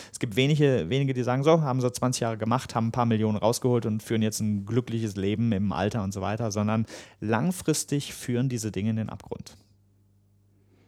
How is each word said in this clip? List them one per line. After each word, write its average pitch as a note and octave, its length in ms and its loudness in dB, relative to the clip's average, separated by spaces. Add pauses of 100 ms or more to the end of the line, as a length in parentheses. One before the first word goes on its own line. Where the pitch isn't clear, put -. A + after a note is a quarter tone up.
(120)
Es - 60 -14
gibt A2+ 180 -4
wenige, C3+ 540 4
wenige, C3+ 240 0
die B2 80 -2
sagen, B2+ 220 0
so, D#3+ 180 6
haben C3 180 0
sie B2 120 2
zwanzig B2+ 280 -2
Jahre A2+ 160 0
gemacht, A2+ 380 0
haben A2+ 140 2
ein A2+ 40 -4
paar B2 140 2
Millionen G#2+ 320 2
rausgeholt A#2+ 480 2
und G#2+ 160 -2
führen A2+ 180 0
jetzt G#2+ 200 0
ein G#2 260 -2
glückliches A2+ 500 -2
Leben G#2+ 360 0
im G2 200 0
Alter G2+ 300 0
und G2 100 -4
so G2+ 80 -6
weiter, G#2+ 300 -2
sondern G#2+ 340 0 (360)
langfristig C#3+ 920 -2
führen B2+ 380 -2
diese A2 200 -4
Dinge G2 200 -2
in A2 60 -2
den A2 120 -4
Abgrund. - 480 -14 (1300)